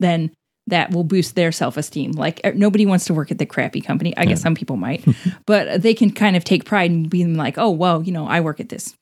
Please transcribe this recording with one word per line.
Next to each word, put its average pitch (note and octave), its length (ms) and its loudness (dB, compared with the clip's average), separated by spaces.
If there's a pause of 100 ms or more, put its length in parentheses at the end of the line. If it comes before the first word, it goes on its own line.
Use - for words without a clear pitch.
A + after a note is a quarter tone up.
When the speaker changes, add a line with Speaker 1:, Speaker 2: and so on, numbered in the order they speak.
Speaker 1:
then E3 320 0 (340)
that E3+ 260 0
will E3+ 120 0
boost F3+ 300 0
their E3+ 160 2
self-esteem. D3+ 640 -6
Like, D#3 320 -4
e-, - 100 0
nobody G#3 320 4
wants F#3 200 2
to F3+ 80 0
work D3+ 160 -2
at - 80 -4
the C#3+ 80 -2
crappy - 340 -4
company. D#3 360 -2
I - 80 0
guess E3 140 2
Speaker 2:
Yeah. - 40 -6
Speaker 1:
some E3 120 2
people C#3+ 220 -4
might, G2+ 260 -4 (220)
Speaker 2:
<laughs> - 220 -6
Speaker 1:
but G3 360 2
they A3+ 120 4
can G#3+ 160 4
kind G3+ 260 2
of E3+ 80 0
take - 200 0
pride F3+ 260 2
in E3 180 0
being F3 280 0
like, D3 220 -4
"Oh, A3+ 120 2
well, E3 320 2
you F3+ 100 -4
know, D#3+ 140 -4
I E3+ 140 0
work D#3+ 200 -4
at - 80 -12
this, - 340 -12